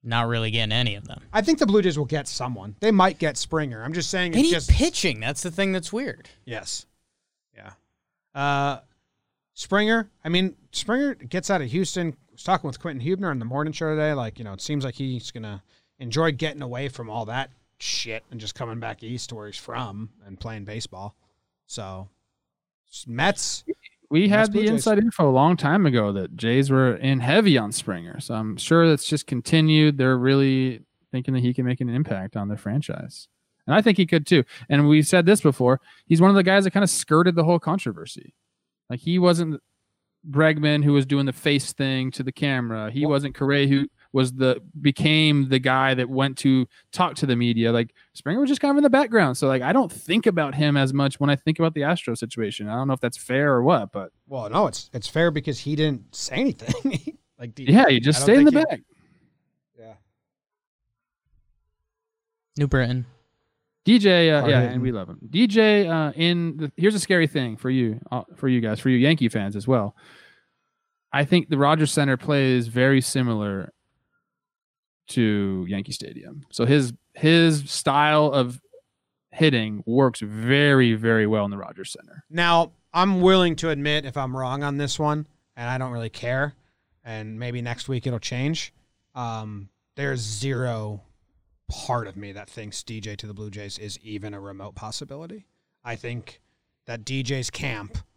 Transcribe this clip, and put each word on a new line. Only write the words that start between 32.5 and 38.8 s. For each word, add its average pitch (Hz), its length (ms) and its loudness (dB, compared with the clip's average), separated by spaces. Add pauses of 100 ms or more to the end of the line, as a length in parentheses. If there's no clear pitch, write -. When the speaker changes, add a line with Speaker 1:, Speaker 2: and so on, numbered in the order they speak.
Speaker 3:
franchise. - 680 -8 (400)
And 143 80 2
I 214 60 6
think 208 160 2
he 180 100 2
could 156 180 2
too. 147 180 4 (260)
And 143 200 4
we've 151 160 6
said 175 220 4
this 202 140 6
before. 131 400 2 (240)
He's 165 140 4
one 190 120 8
of 196 40 6
the 196 60 6
guys 190 220 4
that 190 80 0
kinda 196 160 2
skirted 170 480 2
the 165 80 2
whole 165 160 2
controversy. 117 760 -6 (560)